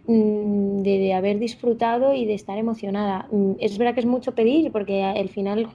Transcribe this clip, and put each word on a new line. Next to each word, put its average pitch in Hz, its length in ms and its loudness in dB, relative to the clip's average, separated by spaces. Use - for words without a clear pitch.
mm, 208 800 2
de, 196 160 2
de 190 140 2
haber 202 260 0
disfrutado 233 720 0
y 247 120 -2
de 214 100 -2
estar 196 220 -8
emocionada. 208 720 -2
Mm, 196 280 2
es 202 180 -2
verdad 240 180 2
que 254 60 -2
es 226 40 0
mucho 247 300 -2
pedir, 247 360 2
porque 196 320 -2
al 196 260 -2
final, 208 460 -4